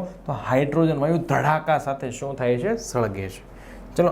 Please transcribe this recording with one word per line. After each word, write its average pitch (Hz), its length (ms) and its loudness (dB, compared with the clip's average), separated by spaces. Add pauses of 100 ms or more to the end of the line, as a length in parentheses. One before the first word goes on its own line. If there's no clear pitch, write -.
(260)
તો 156 60 -4
હાઇડ્રોજન 139 680 2
વાયુ 160 180 2
ધડાકા 156 600 2
સાથે 135 320 -4
શું 135 260 -8
થાય 123 220 2
છે? 202 180 0
સળગે 104 520 -2
છે. - 140 -14 (540)
ચલો, 175 160 6